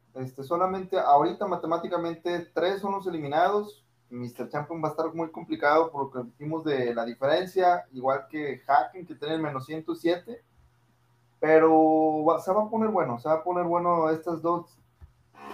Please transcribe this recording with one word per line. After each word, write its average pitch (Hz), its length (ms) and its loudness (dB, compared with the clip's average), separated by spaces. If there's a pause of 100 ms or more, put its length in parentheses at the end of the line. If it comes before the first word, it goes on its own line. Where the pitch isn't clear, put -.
(140)
Este, 131 280 -10
solamente 185 560 -2
ahorita 165 480 4
matemáticamente 170 1080 -4
tres 190 260 0
son 196 120 -4
los 196 140 -6
eliminados. 175 760 0 (260)
Mister 120 400 -10
Champion 151 340 -6
va 156 60 -2
a - 40 -4
estar 160 220 -4
muy 165 160 -6
complicado 160 600 0
por 139 140 -6
lo 135 60 -8
que 123 200 -10
dijimos 156 340 -8
de 127 300 0
la 117 100 -2
diferencia, 175 880 2
igual 131 360 -2
que 143 380 -8
Haken, 151 400 0
que 156 80 -18
tiene 151 200 -8
el 160 80 -4
menos 135 240 -6
ciento 160 280 -8
siete. 175 480 -4 (1000)
Pero 156 840 6
va, 165 160 2
se 190 120 -2
va 208 100 2
a 214 60 -4
poner 220 200 0
bueno, 151 300 -2
se 135 100 -6
va 156 80 4
a 156 80 -8
poner 175 200 0
bueno 170 460 2
estas 160 300 -4
dos, 170 380 -2 (760)